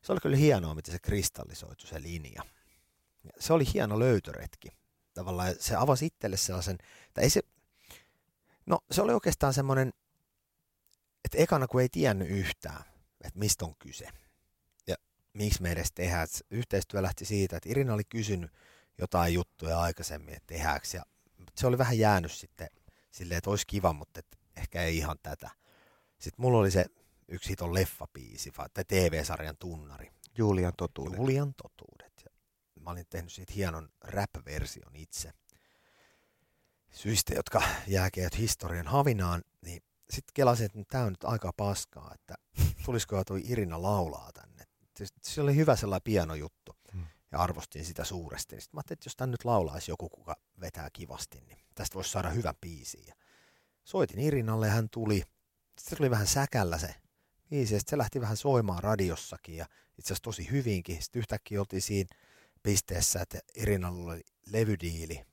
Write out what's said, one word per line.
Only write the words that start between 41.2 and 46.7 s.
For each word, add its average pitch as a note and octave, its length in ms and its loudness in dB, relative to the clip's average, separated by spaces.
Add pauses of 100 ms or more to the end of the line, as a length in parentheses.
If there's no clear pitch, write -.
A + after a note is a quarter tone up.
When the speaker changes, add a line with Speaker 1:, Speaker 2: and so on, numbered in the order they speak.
Speaker 1:
aika G2+ 340 -2
paskaa, - 560 -4
että - 220 -18 (500)
tulisiko G#2 380 0
toi F#2+ 220 -4
Irina G2 360 -2
laulaa F2+ 520 0
tänne. - 300 -20 (340)
Se, G2+ 80 -10 (160)
se - 200 -4
oli C#3+ 140 4
hyvä D3+ 200 8
sellainen G2 280 -2
pienojuttu, D#2+ 720 -2 (580)